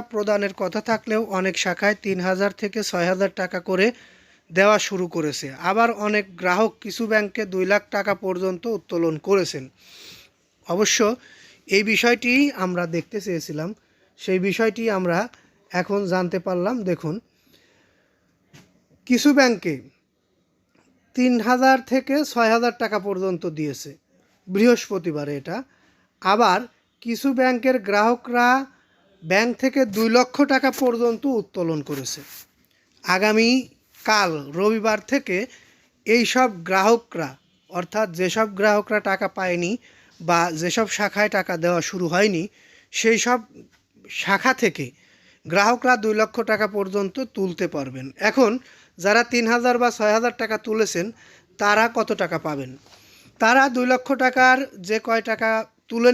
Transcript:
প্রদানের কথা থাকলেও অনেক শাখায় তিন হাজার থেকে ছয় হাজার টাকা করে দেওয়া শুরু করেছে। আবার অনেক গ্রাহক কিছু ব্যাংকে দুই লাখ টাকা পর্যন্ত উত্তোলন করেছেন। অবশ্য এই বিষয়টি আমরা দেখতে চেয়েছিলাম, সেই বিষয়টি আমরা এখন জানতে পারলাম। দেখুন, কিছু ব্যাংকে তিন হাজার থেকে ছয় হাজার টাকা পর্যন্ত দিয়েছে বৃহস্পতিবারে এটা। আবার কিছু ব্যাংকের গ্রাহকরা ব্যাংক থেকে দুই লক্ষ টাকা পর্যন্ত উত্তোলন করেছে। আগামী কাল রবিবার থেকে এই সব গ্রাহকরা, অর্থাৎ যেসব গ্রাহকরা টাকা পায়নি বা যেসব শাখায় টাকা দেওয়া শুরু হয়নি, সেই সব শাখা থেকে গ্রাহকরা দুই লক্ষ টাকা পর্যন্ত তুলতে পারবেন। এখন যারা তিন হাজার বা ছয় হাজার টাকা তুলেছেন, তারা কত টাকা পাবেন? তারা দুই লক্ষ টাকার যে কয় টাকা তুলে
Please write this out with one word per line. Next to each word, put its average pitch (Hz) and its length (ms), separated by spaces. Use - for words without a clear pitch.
প্রদানের 208 500
কথা 190 200
থাকলেও 220 400
অনেক 185 260
শাখায় 202 400
তিন 185 140
হাজার 190 240
থেকে 214 220
ছয় 175 280
হাজার 190 280
টাকা 185 200
করে 185 180
দেওয়া 202 280
শুরু 185 200
করেছে। 151 400
আবার 226 200
অনেক 214 180
গ্রাহক 180 320
কিছু 214 240
ব্যাংকে 208 340
দুই 185 180
লাখ 202 120
টাকা 202 180
পর্যন্ত 185 400
উত্তোলন 170 380
করেছেন। 180 360
অবশ্য 196 320
এই 196 240
বিষয়টি 240 400
আমরা 180 200
দেখতে 170 300
চেয়েছিলাম, 165 440
সেই 185 280
বিষয়টি 226 360
আমরা 180 220
এখন 190 360
জানতে 185 320
পারলাম। 185 360
দেখুন, 165 260
কিছু 247 260
ব্যাংকে 240 400
তিন 254 260
হাজার 254 360
থেকে 269 240
ছয় 226 220
হাজার 233 280
টাকা 214 180
পর্যন্ত 190 440
দিয়েছে 147 340
বৃহস্পতিবারে 185 920
এটা। 165 180
আবার 202 380
কিছু 233 260
ব্যাংকের 254 380
গ্রাহকরা 240 600
ব্যাংক 202 280
থেকে 262 200
দুই 220 220
লক্ষ 247 180
টাকা 269 160
পর্যন্ত 233 420
উত্তোলন 165 380
করেছে। 139 300
আগামী 214 460
কাল 208 320
রবিবার 214 400
থেকে 254 260
এই 233 180
সব 254 160
গ্রাহকরা, 190 640
অর্থাৎ 196 380
যেসব 208 280
গ্রাহকরা 208 400
টাকা 190 180
পায়নি 180 340
বা 170 200
যেসব 185 260
শাখায় 208 400
টাকা 190 160
দেওয়া 175 260
শুরু 180 240
হয়নি, 185 300
সেই 226 320
সব 247 140
শাখা 196 400
থেকে 165 240
গ্রাহকরা 220 480
দুই 214 180
লক্ষ 214 140
টাকা 214 240
পর্যন্ত 196 400
তুলতে 190 300
পারবেন। 131 300
এখন 220 220
যারা 202 240
তিন 240 200
হাজার 240 280
বা 240 160
ছয় 214 200
হাজার 233 240
টাকা 214 160
তুলেছেন, 214 480
তারা 208 240
কত 220 120
টাকা 170 160
পাবেন? 139 240
তারা 247 220
দুই 247 180
লক্ষ 254 140
টাকার 254 340
যে 214 100
কয় 226 220
টাকা 220 200
তুলে 233 260